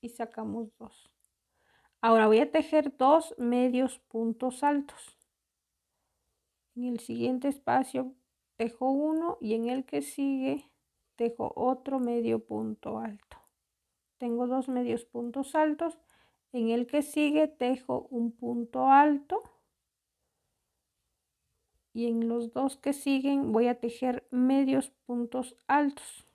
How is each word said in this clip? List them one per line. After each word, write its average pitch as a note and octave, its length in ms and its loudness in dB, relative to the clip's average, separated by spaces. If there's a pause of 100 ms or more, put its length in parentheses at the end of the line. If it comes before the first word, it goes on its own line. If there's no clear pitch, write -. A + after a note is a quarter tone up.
y A#3 100 -12
sacamos A3 580 -8 (100)
dos. - 320 -20 (880)
Ahora A3+ 280 6
voy G#3+ 100 8
a A#3 140 2
tejer D#4 440 0
dos D4+ 400 4
medios B3 640 0
puntos A#3 640 -4
altos. C#4+ 560 -2 (1600)
En A#3+ 80 -8
el A#3+ 160 -4
siguiente B3 480 -4
espacio C4 680 -2 (420)
tejo A#3 340 -4
uno D#4 500 0
y A3 140 -2
en A3+ 140 -2
el C4 180 -4
que D4 160 -6
sigue C#4 680 -4 (460)
tejo A#3 400 -4
otro C4 420 -2
medio A#3 460 -2
punto G#3+ 540 -6
alto. A3 400 -12 (800)
Tengo A#3+ 280 -2
dos C4 220 -2
medios B3 360 -2
puntos A#3+ 520 -6
altos. D#4 420 0 (540)
En A#3 160 0
el A#3 180 0
que D4 160 0
sigue D4+ 460 2
tejo B3+ 640 -4
un A#3 200 -2
punto A#3+ 560 -4
alto. C#4+ 560 4 (2500)
Y A#3 160 -4
en A#3 200 0
los A#3 240 -4
dos C4+ 240 -2
que C#4 160 -4
siguen C#4 600 0
voy A#3 160 4
a A#3+ 120 -2
tejer B3 500 -4
medios C4+ 600 2 (160)
puntos A#3+ 500 -6 (100)
altos. C#4+ 680 -2